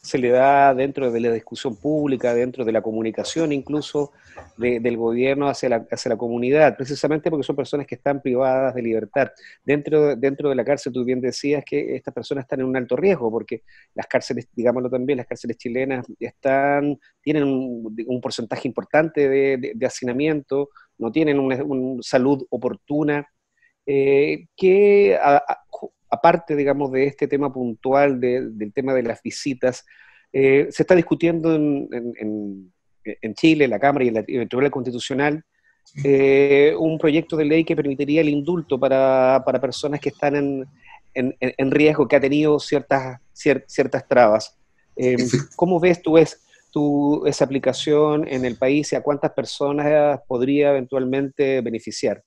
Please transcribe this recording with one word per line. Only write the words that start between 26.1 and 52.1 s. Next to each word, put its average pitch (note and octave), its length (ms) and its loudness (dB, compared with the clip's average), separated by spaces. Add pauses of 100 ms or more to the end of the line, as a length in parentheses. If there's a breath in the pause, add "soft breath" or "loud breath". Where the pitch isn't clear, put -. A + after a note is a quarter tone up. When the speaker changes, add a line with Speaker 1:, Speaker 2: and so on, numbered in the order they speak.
Speaker 1:
aparte, E3+ 440 2
digamos, C#3 340 0
de C3 160 2
este C#3 180 -4
tema C#3 280 -2
puntual C3 680 0
de, B2 320 -2
del G#2+ 220 -10
tema C3 200 -2
de C3 80 2
las A#2 220 -6
visitas, B2+ 640 -6 (480 soft breath)
eh, C3+ 360 4
se - 140 -4
está F#3 100 4
discutiendo E3 640 0
en, D3 340 -2
en, A#2+ 300 -8
en, G#2 540 -8 (480)
en A2 120 -6
Chile, D#3+ 300 4
en B2 80 2
la G#2 80 -2
Cámara C#3 240 2
y B2 60 4
en A2+ 60 -2
la, G#2+ 120 -2
y - 80 -6
en B2 60 0
el A2 80 -6
Tribunal C3+ 220 0
Constitucional, C3+ 760 -4 (580)
eh, C#3 760 6
un D#3+ 220 -2
proyecto D#3+ 380 0
de D#3 80 0
ley D#3 180 2
que D#3+ 140 0
permitiría C#3+ 420 0
el D3+ 80 2
indulto D3 500 -2
para, C3 680 4
para B2+ 160 0
personas C#3 400 -4
que D3 80 -4
están C#3+ 260 -2
en, C#3 300 -2 (480 loud breath)
en, C3 260 -4
en, B2+ 180 -4
en C3+ 140 0
riesgo, D3+ 380 4
que D3 80 4
ha C3 40 4
tenido D3 380 2
ciertas, C3 600 -4 (120)
cier-, C3 340 0
ciertas C3 380 -2
trabas. A2+ 480 4 (440)
Eh, B2+ 180 2
Speaker 2:
Efect- B2+ 400 -2
Speaker 1:
¿cómo F3 240 2
ves F3 220 2
tú D#3+ 160 4
es-, D#3 240 4 (300 soft breath)
tú D3 540 0
esa C#3+ 200 0
aplicación D3 840 0
en C3 160 -4
el A#2+ 140 -4
país C#3+ 340 0
y C3+ 60 -2
a B2+ 40 -4
cuántas C#3+ 300 -2
personas D3 960 0
podría C#3+ 440 0
eventualmente C3+ 880 -2
beneficiar? A2+ 640 -6